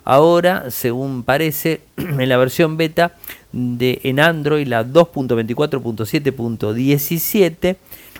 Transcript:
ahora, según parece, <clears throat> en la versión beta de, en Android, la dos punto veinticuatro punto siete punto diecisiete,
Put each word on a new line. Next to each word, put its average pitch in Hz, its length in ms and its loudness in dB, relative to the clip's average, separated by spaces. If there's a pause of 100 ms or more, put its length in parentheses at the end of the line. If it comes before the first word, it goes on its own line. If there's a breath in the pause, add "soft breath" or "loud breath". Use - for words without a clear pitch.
ahora, 170 680 2
según 127 520 -4
parece, 151 640 -2
<clears throat> - 80 -20
en 139 300 -2
la 127 100 2
versión 156 380 2
beta 165 380 0 (400 loud breath)
de, 123 500 -2
en 131 160 0
Android, 151 480 2
la 117 160 0
dos 156 240 4
punto 127 300 -2
veinticuatro 123 440 -2
punto 113 240 -6
siete 139 280 -2
punto 113 400 -4
diecisiete, 165 1040 0 (420 loud breath)